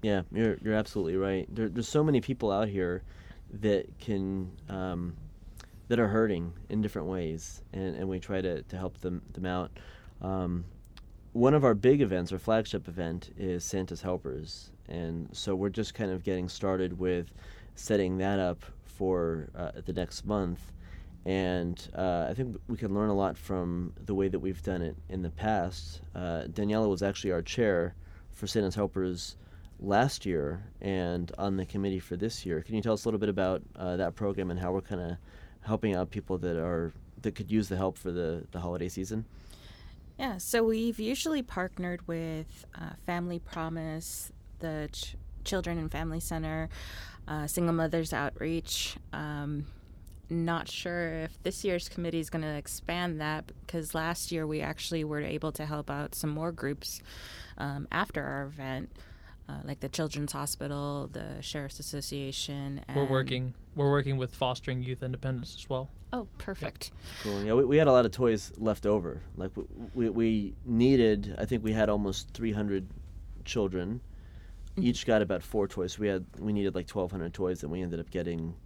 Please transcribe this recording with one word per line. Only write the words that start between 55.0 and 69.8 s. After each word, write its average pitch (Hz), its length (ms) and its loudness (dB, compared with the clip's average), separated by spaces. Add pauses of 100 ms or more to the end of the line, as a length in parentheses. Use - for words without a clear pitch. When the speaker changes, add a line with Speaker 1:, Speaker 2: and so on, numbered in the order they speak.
Speaker 2:
were 151 160 -2
able 151 320 -2
to 151 140 -6
help 147 240 -4
out 143 240 -4
some 156 160 0
more 156 200 -2
groups, 143 500 -4 (580)
um, 139 340 -4
after 156 320 -2
our 139 200 -4
event, 135 460 -6 (580)
uh, 139 140 -8
like 139 160 -6
the 139 100 -4
Children's 147 440 -2
Hospital, 143 800 -4
the - 280 -8
Sheriff's 139 380 -6
Association, 139 1000 -6 (120)
Speaker 3:
We're 139 100 2
Speaker 2:
and 135 80 2
Speaker 3:
working, 131 440 0 (220)
we're 139 140 4
working 139 260 4
with 127 180 -2
Fostering 127 480 0
Youth 127 220 -4
Independence 127 520 -2
as - 120 -12
well. 131 220 -2 (220)
Speaker 2:
Oh, 233 140 -4 (120)
perfect. - 520 -6 (320)
Speaker 1:
Cool. 101 220 0
Yeah, 107 100 2
we, 135 100 10
we 135 120 6
had 156 100 10
a 135 60 10
lot 123 120 10
of 110 60 4
toys 117 460 2
left 107 300 2
over. 85 360 2 (140)
Like, 92 200 -2
we, 104 80 -4 (300)